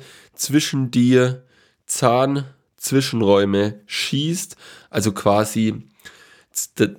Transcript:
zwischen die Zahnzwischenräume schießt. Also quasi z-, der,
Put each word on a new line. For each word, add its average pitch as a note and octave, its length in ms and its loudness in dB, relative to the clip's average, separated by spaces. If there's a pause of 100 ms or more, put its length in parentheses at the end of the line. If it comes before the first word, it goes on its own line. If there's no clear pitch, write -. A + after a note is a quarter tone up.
(320)
zwischen C3+ 600 -2
die B2+ 360 4 (580)
Zahnzwischenräume A#2 2000 0
schießt. - 720 -6 (340)
Also G#2 220 -2
quasi G#2+ 760 -2 (640)
z-, - 260 -10
der, G#2 200 2